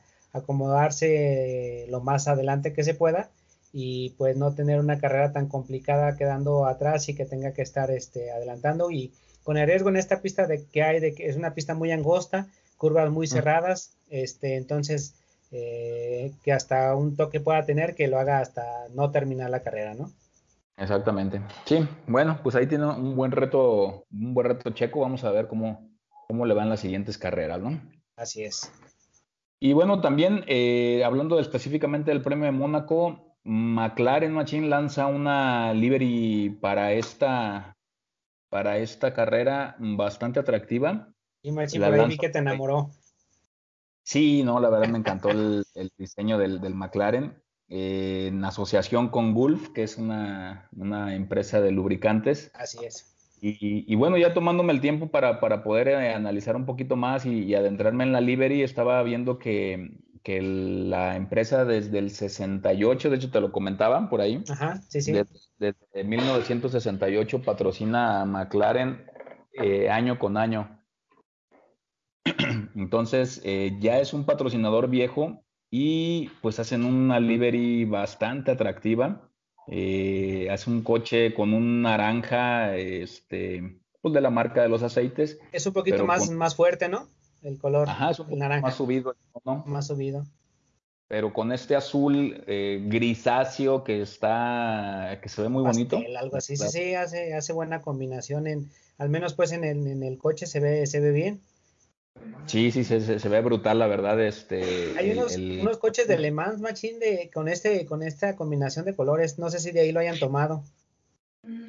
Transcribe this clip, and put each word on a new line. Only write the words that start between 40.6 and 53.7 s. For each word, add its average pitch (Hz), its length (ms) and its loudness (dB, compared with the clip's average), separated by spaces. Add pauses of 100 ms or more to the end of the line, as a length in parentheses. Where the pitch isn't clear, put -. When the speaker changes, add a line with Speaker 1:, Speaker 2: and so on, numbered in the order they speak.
Speaker 1:
Y 147 120 -8
Machín, 151 280 -2
Speaker 2:
La - 60 4
Speaker 1:
por 143 80 6
ahí 147 60 8
vi - 80 6
Speaker 2:
lanza - 120 -4
Speaker 1:
que 165 80 0
te 151 100 -2
enamoró. 139 520 0 (1120)
Speaker 2:
Sí, 143 400 4
no, 123 180 2
la 120 80 6
verdad 110 180 6
me 113 120 0
encantó 104 320 0
el, 107 340 2 (100)
el 95 220 -8
diseño 104 400 -2
del, 95 240 0
del 95 140 -6
McLaren, 104 680 -2 (240)
eh, 95 640 -4
en 95 160 -2
asociación 104 640 0
con 113 240 0
Gulf, 135 400 2
que 110 100 -2
es 110 140 -6
una, 101 800 -8
una 101 360 -4
empresa 95 460 0
de 98 120 4
lubricantes. 107 840 0
Speaker 1:
Así 117 320 -12
es. - 280 -18 (280)
Speaker 2:
Y, 104 440 -4